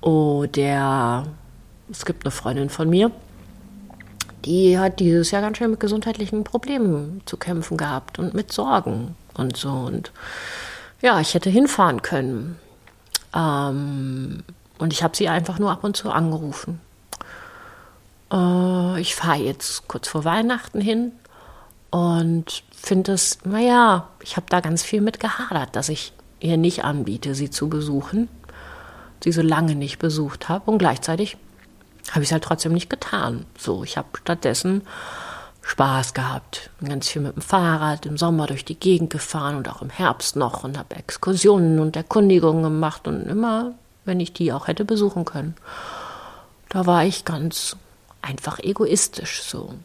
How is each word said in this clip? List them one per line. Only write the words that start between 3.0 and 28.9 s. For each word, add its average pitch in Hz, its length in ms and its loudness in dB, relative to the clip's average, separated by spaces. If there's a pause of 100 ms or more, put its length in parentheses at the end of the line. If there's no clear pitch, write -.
die 180 340 6
hat 190 220 2
dieses 170 300 6
Jahr 202 120 2
ganz 214 160 -2
schön 233 120 2
mit 220 100 0
gesundheitlichen 214 640 -2
Problemen 196 800 0
zu - 100 -10
kämpfen 170 400 -4
gehabt 147 420 -6
und 180 140 -2
mit 196 200 -4
Sorgen 117 600 0 (200)
und 127 220 -4
so. 139 140 -6
Und 127 420 -6 (920)
ja, 226 180 6
ich - 140 -2
hätte 180 160 2
hinfahren 190 500 6
können. 135 560 -4 (800)
Ähm, 139 1080 -2 (360)
und 160 140 0
ich - 100 -2
habe 160 140 0
sie 196 120 0
einfach 165 300 -2
nur 202 120 2
ab - 140 -4
und 202 120 -2
zu 214 140 -6
angerufen. 160 680 -4 (1500)
Äh, 180 680 2
ich - 140 -2
fahre 160 240 0
jetzt - 500 -4
kurz - 200 -8
vor 151 160 -4
Weihnachten 226 560 0
hin 226 320 0 (800)
und 165 720 2 (180)
finde 190 320 2
es, - 320 0
naja, 220 640 4 (140)
ich - 140 -8
habe 175 120 -4
da 180 120 4
ganz 165 220 0
viel 214 180 0
mit 220 200 0
gehadert, 202 560 -4
dass 139 120 -2
ich - 240 -6 (260)
ihr 165 180 2
nicht 170 280 2
anbiete, 139 500 -2
sie 139 160 -4
zu 147 180 -4
besuchen, 151 600 -2 (960)